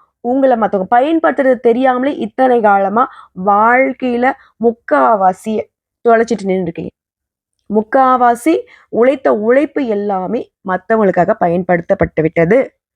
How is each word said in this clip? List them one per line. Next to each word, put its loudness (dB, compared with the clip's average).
உங்களை 0
மத்தவங்க 0
பயன்படுத்துறது 0
தெரியாமலே 0
இத்தனை 0
காலமா 0
வாழ்க்கையில 0
முக்காவாசிய 0
தொலைச்சிட்டு 0
நின்னுட்டு -2
இருக்கீங்க. -8
முக்காவாசி 0
உழைத்த 0
உழைப்பு 0
எல்லாமே -4
மத்தவங்களுக்காக 0
பயன்படுத்தப்பட்டு -2
விட்டது. 0